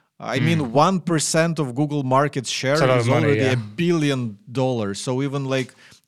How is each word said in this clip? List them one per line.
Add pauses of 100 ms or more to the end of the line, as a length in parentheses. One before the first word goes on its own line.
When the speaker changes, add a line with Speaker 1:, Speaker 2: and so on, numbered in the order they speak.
(180)
Speaker 1:
I
mean,
Speaker 2:
Hmm.
Speaker 1:
one
percent
of
Google
market
share
Speaker 2:
It's
a
lot
of
Speaker 1:
is
Speaker 2:
money,
Speaker 1:
already
Speaker 2:
yeah.
Speaker 1:
a
billion (120)
dollars.
So
even,
like, (340)